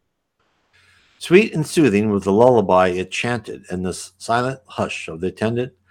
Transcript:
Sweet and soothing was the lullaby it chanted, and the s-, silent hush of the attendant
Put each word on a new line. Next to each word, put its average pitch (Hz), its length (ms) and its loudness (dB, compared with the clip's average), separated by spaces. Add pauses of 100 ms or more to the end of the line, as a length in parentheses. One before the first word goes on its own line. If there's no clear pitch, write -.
(1200)
Sweet 196 360 2
and 156 120 -4
soothing 110 440 2
was 98 140 -2
the 98 80 0
lullaby 98 560 4
it 90 220 -6
chanted, 117 600 -8
and 92 140 -6
the 92 60 -4
s-, - 260 -12
silent 123 480 -4
hush - 440 -8
of 80 120 -14
the 92 60 -6
attendant 117 460 -4 (180)